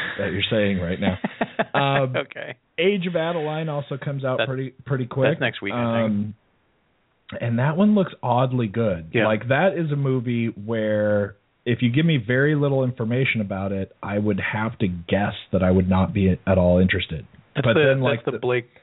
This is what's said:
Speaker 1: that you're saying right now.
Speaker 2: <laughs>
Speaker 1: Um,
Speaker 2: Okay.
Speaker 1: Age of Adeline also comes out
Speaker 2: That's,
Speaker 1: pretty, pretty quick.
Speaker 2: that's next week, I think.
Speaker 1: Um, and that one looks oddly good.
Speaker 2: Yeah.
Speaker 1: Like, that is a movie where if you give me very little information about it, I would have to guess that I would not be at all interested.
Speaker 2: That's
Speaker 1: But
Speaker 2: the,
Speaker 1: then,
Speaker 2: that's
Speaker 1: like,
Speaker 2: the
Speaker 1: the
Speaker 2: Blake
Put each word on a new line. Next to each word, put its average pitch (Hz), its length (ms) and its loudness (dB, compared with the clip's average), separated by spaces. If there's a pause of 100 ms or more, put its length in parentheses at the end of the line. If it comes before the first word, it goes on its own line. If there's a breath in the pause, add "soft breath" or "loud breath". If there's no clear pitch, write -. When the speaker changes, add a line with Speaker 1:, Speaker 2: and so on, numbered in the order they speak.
(200)
Speaker 1:
that 98 120 -4
you're 98 200 -4
saying 101 280 2
right 90 200 -4
now. 95 240 0
Speaker 2:
<laughs> - 500 -6
Speaker 1:
Um, 139 420 0
Speaker 2:
Okay. 139 380 -8 (240)
Speaker 1:
Age 185 300 2
of 175 80 -2
Adeline 160 540 -4
also 143 280 -6
comes 139 260 -6
out 131 140 0
Speaker 2:
That's, - 100 0
Speaker 1:
pretty, 131 220 -6 (160)
pretty 131 220 -2
quick. 135 240 2
Speaker 2:
that's 160 100 -4
next 120 220 -2
week, 101 100 -4
I 117 300 0
think. 107 80 0
Speaker 1:
Um, 104 220 -2 (1080)
and 117 180 -2
that 151 180 0
one 208 180 4
looks 190 260 2
oddly 123 460 0
good. 95 440 -2
Speaker 2:
Yeah. 110 140 2
Speaker 1:
Like, 110 220 0
that 151 280 2
is 160 160 -4
a 147 40 0
movie 127 520 0
where 104 880 0 (300)
if 117 160 0
you 123 80 4
give 143 160 2
me 160 120 4
very 127 380 2
little 139 280 2
information 123 580 -2
about 98 300 -4
it, 95 200 -4 (120)
I 101 160 -4
would 104 200 0
have 110 400 -4
to 107 80 0
guess 95 460 -2 (180)
that 92 120 2
I 92 80 4
would 92 180 4
not 92 240 2
be 95 320 2
at 95 120 2
all 90 200 6
interested. 90 480 0 (300)
Speaker 2:
That's 127 100 0
Speaker 1:
But 117 80 4
Speaker 2:
the, 170 120 4
Speaker 1:
then, 135 160 4
Speaker 2:
that's - 20 0
Speaker 1:
like, 131 220 0
Speaker 2:
the 139 60 -2
Speaker 1:
the 117 80 -6
Speaker 2:
Blake 123 280 -2 (160)